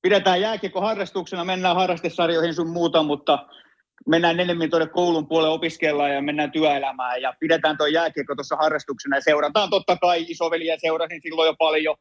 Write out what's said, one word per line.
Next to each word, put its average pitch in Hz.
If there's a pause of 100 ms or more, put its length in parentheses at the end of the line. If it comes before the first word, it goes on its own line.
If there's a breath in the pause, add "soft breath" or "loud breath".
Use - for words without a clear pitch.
pidetään 190
jääkiekko 202
harrastuksena, 190
mennään 185
harrastesarjoihin 170
sun 165
muuta, 165
mutta 147 (600 soft breath)
mennään 170
enemmän 170
tuonne 160
koulun 170
puolelle 160
opiskellaan 151
ja 139
mennään 147
työelämään 135
ja 131
pidetään 160
toi 151
jääkiekko 151
tuossa 139
harrastuksena 143
ja 135
seurataan 156
totta 185
kai 175
isoveliä, 165
seurasin 160
silloin 160
jo 151
paljon. 156